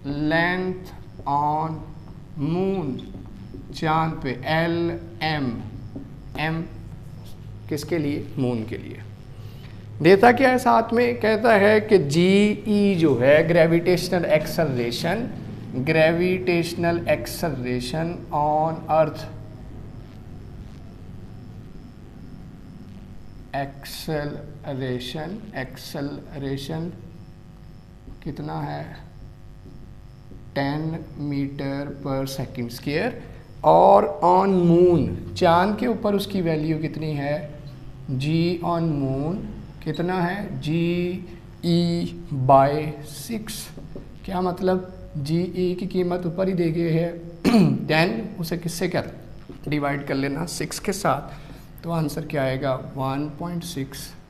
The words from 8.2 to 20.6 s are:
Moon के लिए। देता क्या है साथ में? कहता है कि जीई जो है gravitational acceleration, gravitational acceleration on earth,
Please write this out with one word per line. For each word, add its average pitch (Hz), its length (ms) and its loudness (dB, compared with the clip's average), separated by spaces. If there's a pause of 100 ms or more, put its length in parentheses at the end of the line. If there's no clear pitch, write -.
Moon 123 260 0
के 107 140 -8
लिए। - 220 -12 (1040)
देता 196 300 10
क्या 254 180 6
है 254 80 4
साथ 233 340 4
में? 240 280 2
कहता 220 340 4
है 208 260 8
कि 208 180 6
जीई 196 960 4
जो 156 240 4
है 151 300 8
gravitational 170 760 4
acceleration, 156 1040 0 (440)
gravitational 170 1300 2
acceleration 147 1080 -2 (160)
on 156 560 0
earth, 156 340 2 (4000)